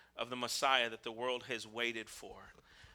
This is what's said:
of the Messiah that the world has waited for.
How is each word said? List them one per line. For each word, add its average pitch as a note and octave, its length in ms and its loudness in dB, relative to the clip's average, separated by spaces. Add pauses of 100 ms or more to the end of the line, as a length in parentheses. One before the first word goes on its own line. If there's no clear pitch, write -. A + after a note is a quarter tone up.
(180)
of A#2+ 120 -4
the B2+ 60 -4
Messiah B2 540 4
that A2 140 -8
the A#2 80 -4
world A#2+ 380 -2
has A2+ 180 -4
waited A2+ 420 -2
for. G2+ 260 -12 (600)